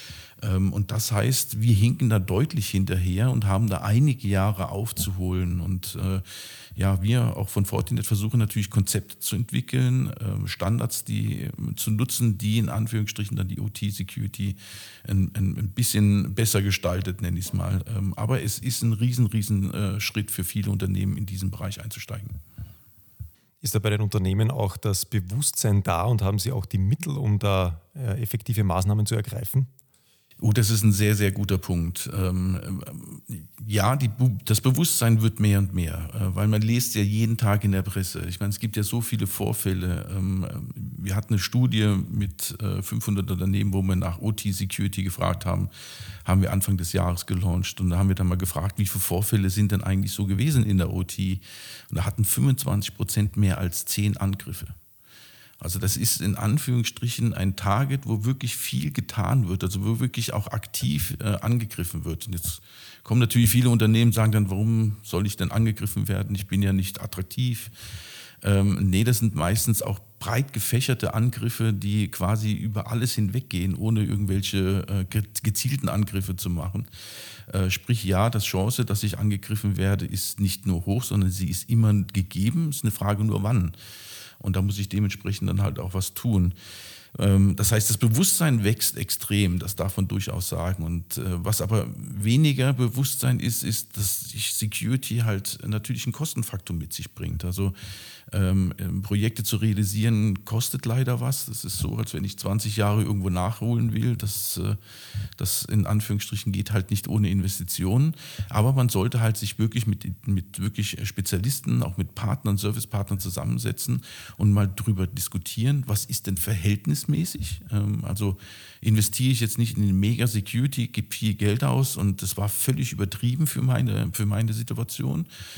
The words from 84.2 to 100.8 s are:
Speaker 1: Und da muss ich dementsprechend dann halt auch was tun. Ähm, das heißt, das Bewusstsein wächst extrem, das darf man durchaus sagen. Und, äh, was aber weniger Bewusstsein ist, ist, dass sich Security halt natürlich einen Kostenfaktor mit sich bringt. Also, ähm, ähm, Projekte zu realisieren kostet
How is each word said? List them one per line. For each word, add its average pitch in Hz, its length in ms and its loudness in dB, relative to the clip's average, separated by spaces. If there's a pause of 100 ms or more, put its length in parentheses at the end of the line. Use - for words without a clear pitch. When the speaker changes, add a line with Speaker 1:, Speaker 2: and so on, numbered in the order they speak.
Speaker 1:
Und 95 140 -2
da 95 80 2
muss 98 160 0
ich 95 100 -4
dementsprechend 98 600 -2
dann 95 140 2
halt - 180 -2
auch 92 140 -6
was 92 200 -4
tun. 95 400 2 (640)
Ähm, 98 380 6
das 107 160 2
heißt, 107 180 2
das 110 60 2
Bewusstsein 127 640 4
wächst 107 340 0
extrem, 92 640 0
das 85 160 -4
darf 92 220 -2
man 98 100 2
durchaus 92 420 -4
sagen. 85 360 -2
Und, 85 340 -4
äh, 90 260 -2
was 101 160 0
aber 95 360 0
weniger 131 760 2
Bewusstsein 127 680 0
ist, - 240 -2
ist, - 320 -4
dass - 320 -4
sich - 240 -6
Security 117 720 -2
halt 101 420 -2
natürlich 110 400 -4
einen 120 60 -2
Kostenfaktor 110 640 -6
mit 80 160 -6
sich - 220 -12
bringt. 82 300 -6
Also, 92 280 -2 (580)
ähm, 95 460 2
ähm, 92 240 -4
Projekte 104 420 -2
zu 104 140 -2
realisieren 104 880 2
kostet 120 400 -2